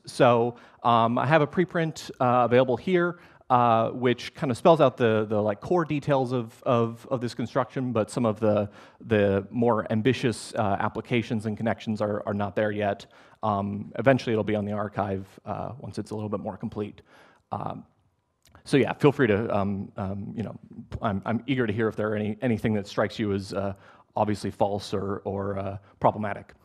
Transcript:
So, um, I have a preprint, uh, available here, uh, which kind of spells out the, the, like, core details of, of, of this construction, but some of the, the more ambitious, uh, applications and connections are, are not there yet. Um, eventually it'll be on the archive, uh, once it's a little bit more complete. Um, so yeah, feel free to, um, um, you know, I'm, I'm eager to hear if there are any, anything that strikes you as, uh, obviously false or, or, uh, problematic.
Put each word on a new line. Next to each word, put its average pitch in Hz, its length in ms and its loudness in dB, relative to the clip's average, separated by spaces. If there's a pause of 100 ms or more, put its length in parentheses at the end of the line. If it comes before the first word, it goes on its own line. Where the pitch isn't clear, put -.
So, 120 500 4 (280)
um, 117 340 4
I 123 80 0
have 156 160 6
a 143 60 0
preprint, 165 600 -4 (120)
uh, 123 240 4
available 123 320 4
here, 175 420 0 (280)
uh, 117 440 4
which 123 420 -2
kind 151 160 -4
of 117 80 -2
spells 165 240 6
out 131 160 4
the, 110 320 2
the, 107 100 0
like, 104 220 0
core 175 240 0
details 139 460 0
of, 117 320 -4
of, 117 480 0
of 120 100 -2
this 120 140 -6
construction, 127 560 -4
but 110 180 0
some 123 160 -2
of 107 140 0
the, 104 280 2 (340)
the 101 500 2
more 120 400 2
ambitious, 113 640 0
uh, 101 240 0
applications 110 680 -2
and 107 100 -4
connections 110 460 -4
are, 104 240 -2
are 107 80 -2
not 101 220 -4
there 107 160 0
yet. 104 340 -2 (380)
Um, 101 560 -2
eventually 120 340 2
it'll 107 100 0
be 104 120 -2
on 104 100 -2
the 104 60 -6
archive, 98 560 -4 (180)
uh, 98 320 -8
once - 220 -12
it's 104 100 -8
a 107 60 -10
little 107 120 -6
bit 101 120 -6
more 95 180 -10
complete. 104 460 -8 (480)
Um, - 320 -8 (800)
so - 140 2
yeah, 113 160 2
feel - 180 4
free 131 160 2
to, 104 280 2
um, 101 400 -4
um, 98 400 -8
you 117 60 -6
know, 98 140 -8 (480)
I'm, 101 200 -2
I'm - 220 -4
eager 127 220 0
to 104 60 0
hear 110 140 0
if 101 80 -4
there 107 140 -2
are 110 60 -2
any, 104 260 -4
anything 113 320 0
that 101 140 -4
strikes - 320 -2
you 104 120 0
as, 98 220 -4
uh, 98 220 -4 (400)
obviously 104 340 0
false 101 420 -2
or, 98 320 -4
or, 98 360 -4
uh, 98 180 -8 (220)
problematic. 107 540 -2 (120)